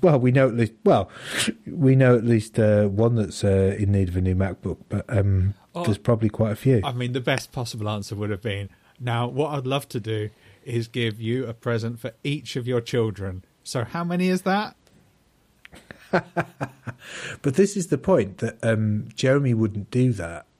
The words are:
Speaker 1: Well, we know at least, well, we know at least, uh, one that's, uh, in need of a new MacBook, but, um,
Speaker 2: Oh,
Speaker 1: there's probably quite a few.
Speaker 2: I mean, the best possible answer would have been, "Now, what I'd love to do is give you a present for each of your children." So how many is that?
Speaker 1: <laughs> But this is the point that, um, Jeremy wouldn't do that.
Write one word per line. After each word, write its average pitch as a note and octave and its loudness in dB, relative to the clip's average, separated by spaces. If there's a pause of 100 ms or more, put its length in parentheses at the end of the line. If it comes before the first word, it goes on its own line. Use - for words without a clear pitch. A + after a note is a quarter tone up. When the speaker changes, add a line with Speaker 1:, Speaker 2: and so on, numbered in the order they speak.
Speaker 1:
Well, D#3+ 6
we B2 4
know C3+ 6
at A2 0
least, A#2 0 (140)
well, B2+ 4 (580)
we C3 4
know B2+ 6
at G#2+ 2
least, A2+ 2
uh, G#2+ 6
one A2+ 2
that's, G#2 -2
uh, G2 4
in G2+ 0
need G2 4
of F2 -4
a F#2 0
new F#2 2
MacBook, F#2 -4 (100)
but, G2+ -4
um, G2 2 (220)
Speaker 2:
Oh, F3 -6
Speaker 1:
there's G#2+ 0
probably A2 0
quite G#2+ -2
a - -4
few. C3 2
Speaker 2:
I C3+ -4
mean, B2 -4
the C3 -4
best C3 -4
possible A2 -8
answer G#2+ -8
would G#2 -6
have G2+ -6
been, G2+ -8 (320)
"Now, A#2+ -2
what C#3 -2
I'd C3 -6
love C#3 -4
to B2+ -6
do G#2+ -6 (340)
is A#2 -4
give A#2 -4
you A#2+ -4
a A#2 -10
present A#2 -4
for B2+ -10 (100)
each D3 -6
of B2 -6
your B2 0
children." G2 -4 (220)
So B2 -4
how E3+ -6
many F3+ 0
is F#3 0
that? G3+ -2 (1400)
Speaker 1:
<laughs> F3+ 2 (1160)
But C#3 0
this G3 4
is F3 -4
the C#3+ 0
point C3 0
that, - -6
um, A2 0
Jeremy C3+ 2
wouldn't G#2 -2
do B2+ 4
that. E2+ -8 (140)